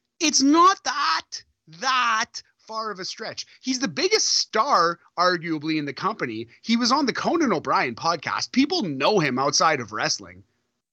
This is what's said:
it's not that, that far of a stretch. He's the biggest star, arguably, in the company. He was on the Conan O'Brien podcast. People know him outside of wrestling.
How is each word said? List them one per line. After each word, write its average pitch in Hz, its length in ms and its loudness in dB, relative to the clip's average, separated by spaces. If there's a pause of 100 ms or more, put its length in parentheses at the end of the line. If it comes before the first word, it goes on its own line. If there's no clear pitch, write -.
(200)
it's 302 220 2
not 339 420 6
that, 311 600 -4 (360)
that 240 600 -2 (160)
far 220 340 -10
of 185 80 -10
a 180 60 -8
stretch. - 400 -10 (160)
He's 254 180 -2
the 254 80 -2
biggest 330 500 0
star, 208 640 2 (180)
arguably, 160 600 0
in 147 80 -4
the 139 80 -8
company. 131 540 -6 (140)
He 226 160 0
was 233 140 2
on 277 160 2
the 196 60 -2
Conan 285 380 0
O'Brien 139 440 0
podcast. 160 560 -4
People 294 320 0
know 160 360 2
him 131 180 0
outside 147 420 2
of 107 120 -10
wrestling. 104 520 -6 (500)